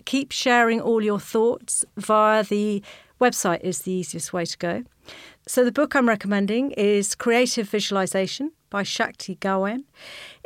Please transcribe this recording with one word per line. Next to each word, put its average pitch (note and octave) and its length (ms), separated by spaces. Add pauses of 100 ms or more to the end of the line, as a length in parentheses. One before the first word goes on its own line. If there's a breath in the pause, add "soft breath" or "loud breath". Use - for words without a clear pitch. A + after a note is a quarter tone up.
Keep C#4 260
sharing A#3 480
all A3+ 240
your G#3 160
thoughts - 640 (140)
via G#3+ 440
the G#3 400 (380 loud breath)
website A#3+ 400
is F3+ 200
the F#3+ 120
easiest F3 400
way E3+ 140
to - 100
go. F3 260 (640 loud breath)
So - 160
the B3 80
book D4 240
I'm C4 140
recommending G#3 640
is G3+ 440
Creative A#3+ 540
Visualization G3 840 (180)
by G3+ 120
Shakti - 520
Gawain. G3 500 (600 loud breath)